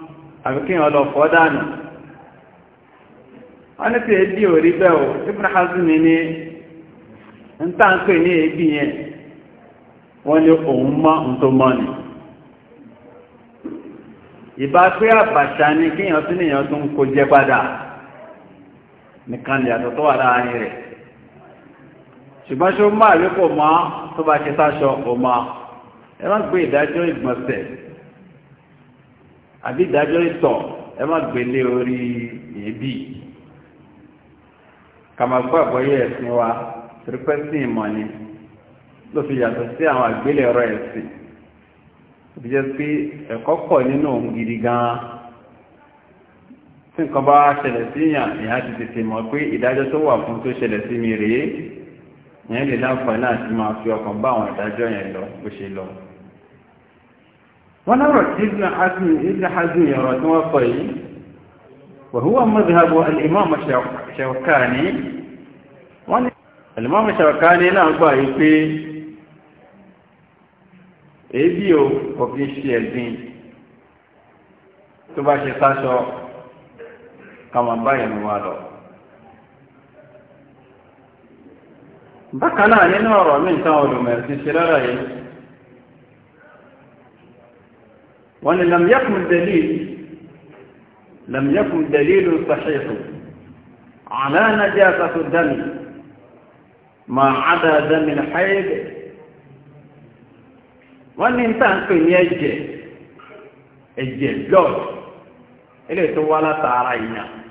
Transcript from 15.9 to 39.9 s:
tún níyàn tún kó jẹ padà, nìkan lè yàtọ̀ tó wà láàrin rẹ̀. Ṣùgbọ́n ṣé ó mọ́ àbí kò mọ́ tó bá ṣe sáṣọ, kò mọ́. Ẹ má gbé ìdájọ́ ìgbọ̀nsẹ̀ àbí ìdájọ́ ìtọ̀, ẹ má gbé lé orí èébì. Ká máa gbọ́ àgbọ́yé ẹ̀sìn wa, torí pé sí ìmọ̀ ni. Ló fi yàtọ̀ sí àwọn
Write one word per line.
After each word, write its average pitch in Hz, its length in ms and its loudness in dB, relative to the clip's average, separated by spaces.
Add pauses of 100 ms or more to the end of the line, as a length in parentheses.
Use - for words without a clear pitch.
tún 175 140 -4
níyàn 143 300 0
tún 143 280 -4
kó 143 100 0
jẹ 139 200 2
padà, 135 340 6 (1600)
nìkan 127 400 -4
lè 120 60 0
yàtọ̀ 120 220 -2
tó 131 120 -4
wà 143 120 4
láàrin 123 380 2
rẹ̀. 110 200 -6 (1700)
Ṣùgbọ́n 175 320 0
ṣé 202 100 0
ó 208 60 6
mọ́ 214 200 6
àbí 175 200 4
kò 185 180 0
mọ́ 151 260 2 (360)
tó 160 140 -6
bá 151 140 2
ṣe 147 160 -4
sáṣọ, 151 360 2 (120)
kò 120 120 -4
mọ́. 123 240 0 (800)
Ẹ - 120 -14
má 202 120 2
gbé 170 200 -2
ìdájọ́ 151 500 0
ìgbọ̀nsẹ̀ 123 520 -4 (2000)
àbí 127 200 -2
ìdájọ́ 151 400 2
ìtọ̀, 143 320 2 (380)
ẹ 127 120 -6
má 160 140 0
gbé 127 240 -4
lé 127 200 -2
orí 123 340 0 (560)
èébì. 107 380 -10 (2250)
Ká 120 80 0
máa 127 160 0
gbọ́ 151 180 0
àgbọ́yé 139 380 0
ẹ̀sìn 120 320 -4
wa, 120 200 0 (480)
torí 120 200 -12
pé 131 240 -4
sí 151 160 -8
ìmọ̀ 113 300 -4
ni. 107 160 -6 (1040)
Ló - 180 -6
fi 143 100 -6
yàtọ̀ 117 360 -2
sí - 140 -6
àwọn 131 220 2